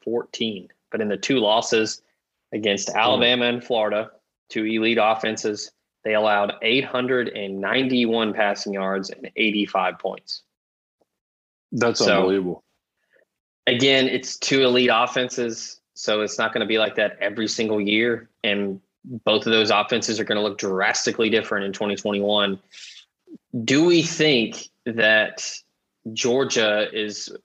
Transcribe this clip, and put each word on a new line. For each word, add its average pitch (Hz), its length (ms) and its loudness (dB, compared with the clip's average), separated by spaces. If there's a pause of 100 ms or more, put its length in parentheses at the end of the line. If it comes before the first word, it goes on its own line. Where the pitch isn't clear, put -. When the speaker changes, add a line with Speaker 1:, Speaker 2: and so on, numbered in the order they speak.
Speaker 1:
fourteen. 110 640 -6 (240)
But 113 100 -4
in 107 60 -2
the 101 100 -2
two 131 220 0
losses 110 640 2 (500)
against 107 360 0
Speaker 2:
Mm. - 80 -4
Speaker 1:
Alabama 120 480 4
and 120 180 0
Florida, 110 480 -2 (380)
two 110 160 -4
elite 113 360 0
offenses, 107 680 0 (320)
they 110 120 0
allowed 104 480 2
eight 127 220 2
hundred 123 440 -2
and 98 320 -8
ninety-one 113 760 0
passing 101 380 -2
yards 98 380 -4
and - 260 -14
eighty-five 98 640 0
points. - 420 -10 (1300)
Speaker 2:
That's 117 300 0
Speaker 1:
So, 104 180 4
Speaker 2:
unbelievable. 92 440 0 (1040)
Speaker 1:
again, 131 400 4
it's 127 300 -4
two 135 260 0
elite 123 300 4
offenses, 120 880 -2 (140)
so 107 260 -2
it's 104 160 -4
not 110 160 -2
gonna 107 140 -2
be 110 120 2
like 104 180 0
that 104 260 0
every 104 260 -2
single 107 320 -2
year. 110 480 0 (160)
And 101 380 -2 (420)
both 107 220 2
of 113 60 2
those 110 180 4
offenses 107 500 0
are 101 40 -2
gonna 104 180 -2
look 98 160 -4
drastically 107 720 0
different 107 340 0
in 98 80 -6
twenty 101 240 -4
twenty-one. 101 640 0 (1040)
Do 143 200 2
we 170 180 4
think 139 640 0 (160)
that 110 640 0 (640)
Georgia 117 800 0
is, 107 420 -8 (100)